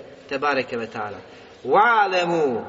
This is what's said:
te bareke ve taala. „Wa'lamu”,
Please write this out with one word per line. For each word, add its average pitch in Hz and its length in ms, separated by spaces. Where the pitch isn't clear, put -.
te 139 100
bareke 131 380
ve 113 100
taala. 104 300
„Wa'lamu”, 175 1040